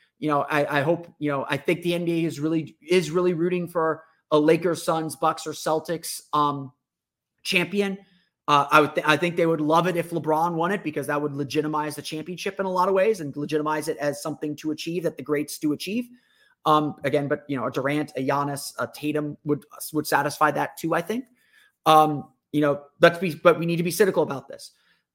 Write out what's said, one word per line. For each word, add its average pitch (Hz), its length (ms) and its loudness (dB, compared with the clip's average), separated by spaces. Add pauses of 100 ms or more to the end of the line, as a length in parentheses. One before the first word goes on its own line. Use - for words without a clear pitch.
(180)
You 151 100 -2
know, 143 140 2
I, 147 380 0
I - 20 4
hope, 170 240 0 (120)
you 147 120 -2
know, 139 180 -2
I 147 80 -2
think 170 260 -2
the 175 120 0
N 175 100 -4
B 170 200 0
A - 20 0
is 139 140 -6
really, 160 360 -2 (100)
is 170 240 2
really 180 220 2
rooting 175 360 -2
for 160 340 0 (280)
a 151 80 6
Lakers, 165 440 4
Suns, 160 340 -2
Bucks, 165 300 0
or 156 60 -6
Celtics, 160 680 -4 (140)
um, 143 380 0 (720)
champion. 190 540 -2 (500)
Uh, 143 240 4
I 156 100 8
would, 147 140 4
th-, 156 120 -2
I 151 100 6
think 170 200 0
they 170 100 4
would 165 140 2
love 160 260 4
it 175 100 0
if 170 140 -2
LeBron 160 440 0
won 165 180 0
it 202 100 -4
because 147 240 -6
that 147 140 -2
would 147 120 -4
legitimize 151 640 -4
the 143 60 -10
championship 165 580 -8
in 196 60 -4
a 185 40 -4
lot 185 180 2
of 196 60 2
ways 196 260 2
and 143 160 -8
legitimize 151 520 -2
it 156 100 -4
as 147 240 -4
something 151 340 -6
to 156 140 -6
achieve 165 340 -6
that 160 120 -4
the 143 60 -12
greats 147 360 -4
do 151 140 0
achieve. 214 360 -6 (580)
Um, 151 380 2
again, 143 240 0
but, 143 200 -4
you 143 80 -4
know, 117 100 -2
a 131 40 -4
Durant, 143 460 -2
a 135 100 -4
Giannis, 143 520 -2
a 123 80 -4
Tatum 147 580 -6
would, 147 200 -2 (280)
would 151 140 -2
satisfy 147 440 2
that 143 260 -2
too, 165 180 -2
I 165 60 2
think. 214 240 -4 (640)
Um, 156 420 6 (240)
you 151 80 0
know, 143 220 2 (180)
let's 170 180 6
be, 175 160 -2
but 156 240 4
we 160 60 -4
need 170 120 0
to 165 60 0
be 170 80 -2
cynical 185 320 2
about 139 240 -6
this. - 260 -18 (420)